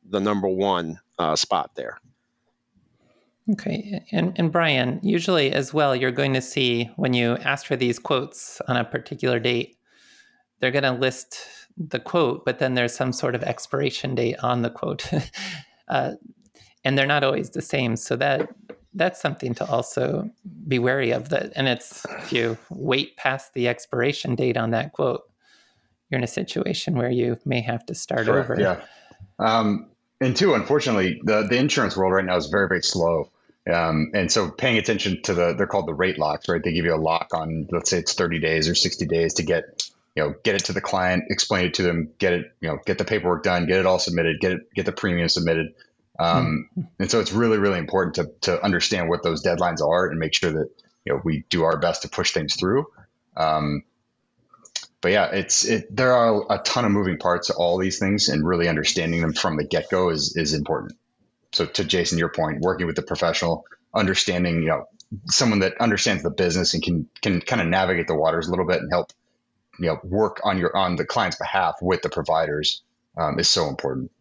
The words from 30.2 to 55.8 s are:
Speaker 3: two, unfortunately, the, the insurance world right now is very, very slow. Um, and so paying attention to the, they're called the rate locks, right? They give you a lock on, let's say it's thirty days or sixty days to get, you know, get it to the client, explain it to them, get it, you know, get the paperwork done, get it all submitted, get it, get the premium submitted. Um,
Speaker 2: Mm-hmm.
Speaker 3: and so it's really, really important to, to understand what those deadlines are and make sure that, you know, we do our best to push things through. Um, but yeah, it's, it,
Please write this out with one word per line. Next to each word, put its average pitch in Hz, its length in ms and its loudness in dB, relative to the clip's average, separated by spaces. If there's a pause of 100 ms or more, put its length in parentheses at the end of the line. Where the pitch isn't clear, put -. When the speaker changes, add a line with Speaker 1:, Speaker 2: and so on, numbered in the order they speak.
Speaker 3:
two, 185 200 4
unfortunately, 110 680 2
the, 107 260 4
the 120 60 2
insurance 131 400 2
world 95 160 2
right 95 140 4
now 92 100 0
is 85 120 0
very, 98 200 2
very 90 160 0
slow. 85 460 0 (440)
Um, 80 400 2
and 92 160 0
so 92 220 2
paying 123 260 0
attention 101 440 -2
to 101 120 -2
the, 87 200 2
they're 95 140 0
called 92 200 -2
the 82 60 -6
rate 92 260 -2
locks, 76 300 -2
right? 85 120 0
They 87 120 -2
give 85 100 0
you 82 100 2
a 78 60 0
lock 80 340 0
on, 80 380 -4
let's 85 180 -2
say 90 100 2
it's - 140 -4
thirty 82 280 -2
days 80 260 2
or 85 80 0
sixty - 300 0
days 82 300 0
to 85 80 -2
get, - 460 -2 (260)
you 78 80 0
know, 73 100 -2 (100)
get 104 120 2
it - 100 -2
to - 80 -4
the 98 80 -2
client, 92 480 0
explain 95 360 0
it 85 100 -2
to 95 80 0
them, 85 340 0
get 90 160 2
it, 87 260 -4
you 82 100 -6
know, 73 180 -4
get 98 100 0
the 98 80 -2
paperwork 87 380 0
done, 90 240 2
get 90 120 4
it 92 60 2
all 92 140 4
submitted, 82 400 0
get 92 140 2
it, - 200 -8
get 92 140 -2
the 95 40 -2
premium 87 380 0
submitted. 82 460 0 (420)
Um, 82 580 2
Speaker 2:
Mm-hmm. 175 120 -4 (100)
Speaker 3:
and 95 140 -2
so 117 80 4
it's 90 120 0
really, 110 280 4
really 98 180 2
important 87 380 0
to, 82 160 -2 (180)
to 87 140 0
understand 90 460 0
what 87 120 0
those 82 220 -2
deadlines 85 440 0
are 87 200 4
and 87 120 -4
make 78 140 -2
sure 87 180 0
that, 78 180 -2 (360)
you 71 80 0
know, 67 100 -2
we 76 260 -2
do 85 140 2
our 80 140 4
best 82 240 0
to - 80 -10
push - 220 -2
things 78 240 -2
through. 120 320 0 (480)
Um, 76 480 0 (1160)
but 90 100 2
yeah, 98 160 4
it's, - 380 0
it, 104 300 -2